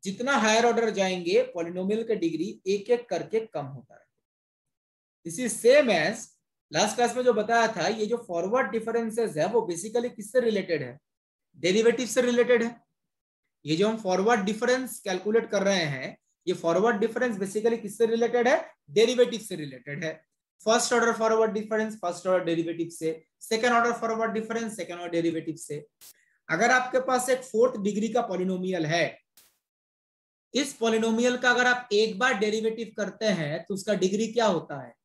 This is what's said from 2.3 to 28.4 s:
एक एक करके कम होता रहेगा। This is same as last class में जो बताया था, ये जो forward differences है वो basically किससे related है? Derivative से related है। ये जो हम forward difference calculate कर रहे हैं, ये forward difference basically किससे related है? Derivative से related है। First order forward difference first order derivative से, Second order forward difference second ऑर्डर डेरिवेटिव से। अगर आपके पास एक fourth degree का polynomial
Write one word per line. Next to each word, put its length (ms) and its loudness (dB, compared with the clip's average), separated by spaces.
एक 220 0
एक 200 2
करके 360 -2
कम 200 -8
होता 300 -16
रहेगा। 280 -20
This 160 -10
is 200 -4
same 300 8
as 360 0
last 240 2
class 200 2
में 80 -2
जो 100 6
बताया 340 2
था, 200 -2
ये 180 -2
जो 120 -2
forward 440 -2
differences 680 -2
है 100 2
वो 120 2
basically 460 -4
किससे 260 -2
related 420 0
है? 140 -12
Derivative 500 2
से 140 0
related 420 4
है। 120 -6
ये 100 0
जो 140 4
हम 80 -2
forward 480 2
difference 540 -2
calculate 520 -2
कर 120 0
रहे 220 2
हैं, 300 -8
ये 60 -2
forward 460 2
difference 380 -2
basically 440 -2
किससे 240 -2
related 420 0
है? 100 4
Derivative 480 4
से 160 -10
related 480 -10
है। 100 -4
First 320 2
order 200 2
forward 400 2
difference 440 -4
first 300 -6
order 180 2
derivative 460 -2
से, 300 -6
Second 320 0
order 260 2
forward 340 -2
difference 420 -6
second 240 -10
ऑर्डर 120 -10
डेरिवेटिव 460 -2
से। 280 -10
अगर 220 2
आपके 360 2
पास 220 0
एक 140 0
fourth 400 2
degree 260 -2
का 140 0
polynomial 640 -2